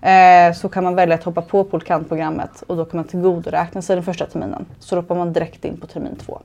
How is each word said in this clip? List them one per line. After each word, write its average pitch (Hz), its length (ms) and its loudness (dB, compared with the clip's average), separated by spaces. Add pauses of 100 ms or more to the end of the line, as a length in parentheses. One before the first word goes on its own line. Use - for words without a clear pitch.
eh, 180 540 6
så 180 140 -8
kan 185 140 -4
man 180 120 0
välja 175 200 4
att 165 80 -8
hoppa 170 180 -6
på 196 220 0
polkantprogrammet 160 1040 -6
och 180 100 -6
då 165 80 -4
kan 170 120 -10
man 160 100 -8
tillgodoräkna 170 720 -4
sig 185 140 -2
den 175 100 -6
första 180 200 -6
terminen. - 400 -10 (140)
Så - 160 -8
då 180 60 -2
hoppar 175 140 -6
man 175 180 -4
direkt 165 320 -6
in - 120 -10
på - 100 -18
termin - 280 -12
två. - 300 -16